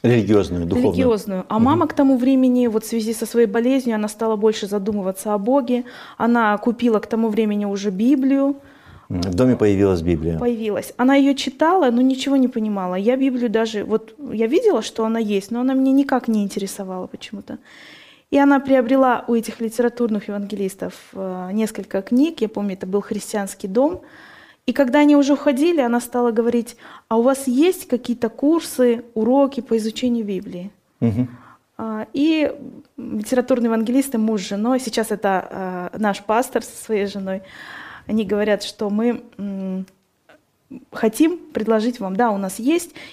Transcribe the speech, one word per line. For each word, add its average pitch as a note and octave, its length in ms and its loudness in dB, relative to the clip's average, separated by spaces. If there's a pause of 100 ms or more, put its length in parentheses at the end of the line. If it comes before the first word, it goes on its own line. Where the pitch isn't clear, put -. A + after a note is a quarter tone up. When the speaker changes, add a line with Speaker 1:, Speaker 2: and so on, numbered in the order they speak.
Speaker 1:
Религиозную, G2+ 600 2
духовную. G#2 280 2
Speaker 2:
Религиозную. G3 560 0
А G#3+ 100 0
Speaker 1:
Мгм. A#3 60 6
Speaker 2:
мама D#4 220 2
к D#4+ 60 -8
тому C4+ 240 4
времени, B3 500 2
вот A3 160 -2
в - 40 -14
связи A3+ 260 -4
со A3 120 -6
своей A#3 220 2
болезнью, A#3+ 480 0
она G#3+ 120 -2
стала A3 280 -2
больше G#3+ 320 0
задумываться G3+ 680 -4
о G#3 40 0
Боге. A#3+ 460 0 (340)
Она A3+ 400 2
купила A#3 420 0
к - 80 -8
тому A3+ 220 0
времени G#3 360 0
уже G3+ 240 -4
Библию. C4+ 680 2 (540)
Speaker 1:
Мгм. F2+ 120 -4 (100)
В E2+ 40 -2
доме B2 200 4
появилась G2 460 4
Библия. E2 380 0
Speaker 2:
Появилась. A3+ 580 -4
Она C4 180 4
ее C#4 180 4
читала, D#4 580 2
но A#3+ 100 2
ничего C4 360 2
не B3+ 100 4
понимала. G3+ 480 -4
Я G#3 220 2
Библию B3 320 0
даже, A3 340 -2
вот G#3+ 300 -4 (200)
я A3+ 140 0
видела, E4 340 2
что A3 240 -4
она A3+ 140 -2
есть, G#3 320 -2
но A#3 100 -4
она C4 120 0
меня C4 200 2
никак C#4 340 2
не A3 160 0
интересовала F#3+ 640 -8
почему-то. - 500 -14 (760)
И C#4 60 2
она C#4 220 6
приобрела C4 680 4
у A#3+ 80 2
этих A3+ 260 -4
литературных A3+ 680 -2
евангелистов, G3 640 -6 (200)
э, F#3 400 -8
несколько G#3 480 -4
книг. C#4 400 0
Я G#3+ 80 -2
помню, G3+ 240 -4
это F#3+ 120 -10
был G3 160 0
"Христианский G3+ 680 -6
дом". C#4 320 0 (680)
И B3 60 -2
когда C#4 260 2
они D4 160 8
уже C#4+ 180 4
уходили, D4 480 2
она A#3+ 200 2
стала A#3+ 300 0
говорить: A#3 460 0 (320)
"А A3+ 80 2
у A#3 40 4
вас C4 260 2
есть D#4 400 2
какие-то A#3+ 420 -2
курсы, B3+ 720 0 (120)
уроки B3+ 460 2
по - 160 -2
изучению A3+ 480 -2
Библии?" F#3+ 460 -8 (300)
Speaker 1:
Мгм. A#2 280 0 (480)
Speaker 2:
А, A3 360 -8
и D#4 380 2 (460)
литературные B3 680 -2
евангелисты, A#3+ 500 0
муж A3 240 0
с - 80 -10
женой, A3+ 300 0
сейчас A3 320 -4
это, F#3 840 -4
э, - 60 -12
наш G3+ 240 -2
пастор A#3 400 0
со - 120 -18 (100)
своей G3+ 220 -2
женой, G3 340 -6 (680)
они G#3+ 180 0
говорят, G#3 380 0
что - 260 -6
мы, A3+ 340 0 (140)
м, F#3+ 480 -6 (1080)
хотим D#4+ 480 2 (140)
предложить A3 480 0
вам, F#3+ 140 -6
да, A#3 160 2
у G3+ 60 -2
нас F#3+ 220 -6
есть, D4+ 320 0 (220)